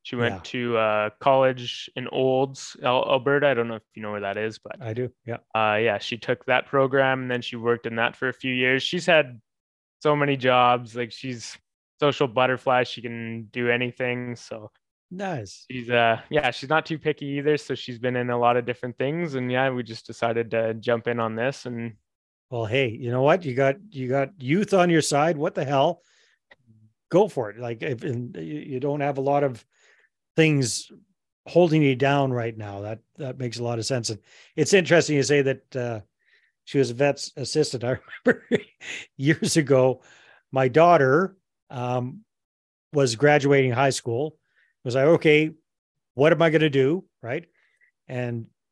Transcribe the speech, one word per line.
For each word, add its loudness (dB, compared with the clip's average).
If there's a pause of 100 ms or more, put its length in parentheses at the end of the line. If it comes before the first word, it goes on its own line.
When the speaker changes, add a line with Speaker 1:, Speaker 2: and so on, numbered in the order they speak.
Speaker 1:
She -10
went 0
Speaker 2:
Yeah. -12
Speaker 1:
to, -4
uh, 0 (100)
college 0
in -10
Olds, -2
Al-, 2
Alberta. 2
I 2
don't 0
know -8
if -14 (120)
you -14
know -8
where -6
that -6
is, -6
but -18
Speaker 2:
I -8
do. -6 (140)
Yeah. -8 (180)
Speaker 1:
uh, 2
yeah, 0
she -8
took -6
that 0
program 2
and -6
then -4
she -12
worked -2
in -6
that 0
for -4
a -6
few -6
years. 2
She's -6
had 2 (600)
so 2
many 0
jobs. 2
Like, -6
she's -12 (420)
social 2
butterfly. 0
She -8
can -10
do -4
anything. -4
So -16 (400)
Speaker 2:
Nice. -10
Speaker 1:
she's, -10
uh, 4 (100)
yeah, 2
she's -12
not 2
too -6
picky -4 (120)
either. 2
So -8
she's -10
been -2
in -2
a 0
lot 4
of 0
different -8
things. -4
And -4
yeah, 0
we -4
just -14
decided -4
to -2
jump -2
in -2
on -2
this -4
and -8 (580)
Speaker 2:
Well, -4
hey, 0
you -8
know -2
what? 4
You -6
got, 0 (120)
you -8
got -4
youth 0
on 4
your 4
side. 0
What -4
the -4
hell? 0 (1080)
Go 4
for -6
it! -14
Like, -8
if, -6
and -6
you, -10
you -10
don't -4
have -2
a -4
lot 0
of -4 (720)
things 2 (560)
holding 4
you 4
down 2
right -6
now. -10
That, -10 (180)
that -10
makes -8
a -6
lot -4
of -6
sense. -4
And -8 (380)
it's 2
interesting 4
you 4
say 2
that, -4
uh, -6 (640)
she -4
was 2
a -8
vet's 0
assistant. -4
<laughs> -6
I -2 (260)
remember 2 (720)
years 0
ago, 4 (500)
my 2
daughter, 6 (320)
um, -6 (720)
was 2
graduating 4
high 2
school. -6 (460)
Was -4
like, 2
"Okay, 4 (640)
what 6
am 4
I 6
gonna 4
do?" 2 (180)
Right? -8 (640)
And -8 (240)